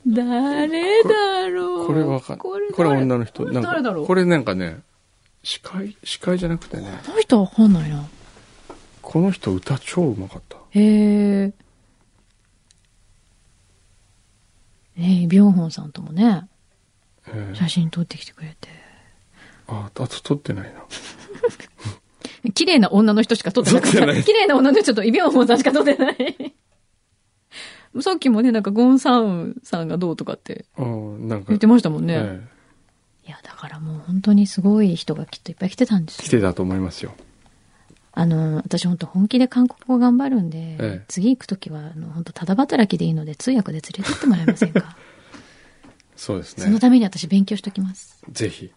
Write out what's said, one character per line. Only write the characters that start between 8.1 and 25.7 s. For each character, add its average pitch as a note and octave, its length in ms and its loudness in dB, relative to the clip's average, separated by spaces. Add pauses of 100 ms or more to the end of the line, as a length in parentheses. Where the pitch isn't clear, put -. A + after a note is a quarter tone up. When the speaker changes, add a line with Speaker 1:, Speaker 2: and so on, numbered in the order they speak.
Speaker 2:
こ - 180 -2
の G3 100 2
人 A2+ 220 -4
歌 A2 260 -4
超 - 240 -4
う B2+ 140 -2
ま G2+ 120 -10
か - 100 -18
っ - 100 -20
た。 - 80 -20 (140)
Speaker 1:
へ G#3 100 2
ー。 G#3 720 2 (3500)
ね F3+ 280 2
え、 - 20 0
ビ F3+ 120 6
ョ G#3 80 10
ン G3+ 60 6
ホ F3 140 2
ン D#3 40 -6
さ D#3 120 -12
ん D3+ 100 -14
と - 100 -14
も D#3 100 -14
ね、 F#3 360 2 (800)
Speaker 2:
へ - 40 -18
ー。 G2+ 240 -10
Speaker 1:
写 E3 140 0
真 E3 220 0
撮 F3 120 -6
っ - 20 -2
て - 120 -14
き - 80 -18
て - 80 -20
く - 100 -20
れ D#3 180 -16
て。 - 80 -20 (1000)
Speaker 2:
あ、 G#2 200 -10
あ - 80 -16
と B2 120 -8
撮 - 280 -4
っ C#3+ 40 -6
て - 160 -8
な G2 120 -10
い - 60 -20
な。 - 120 -20 (1600)
Speaker 1:
<laughs> G#3+ 80 -4
綺 - 120 -2
麗 F4 120 4
な F#3+ 120 4
女 G#3+ 220 4
の G#3 80 2
人 A3+ 140 2
し - 80 -6
か E3+ 100 -6
撮 B3 80 2
っ G3 40 -2
て - 80 4
な B3+ 80 6
か - 80 0
っ - 20 2
た。 - 80 4
Speaker 2:
撮 - 60 6
っ - 20 2
て D3 80 2
な - 40 0
い。 - 60 0
Speaker 1:
綺 G#4 80 4
麗 G#4+ 140 4
な D4 100 4
女 C4+ 160 6
の G#4+ 80 6
人 C#4+ 140 2
と G#3 100 -2
イ・ A3+ 80 2
ビ E4 80 2
ョ E4 80 2
ン - 20 2
ホ B3+ 120 4
ン G3+ 40 4
さ A#3 80 6
ん - 40 2
し C4+ 60 -2
か C#4+ 80 2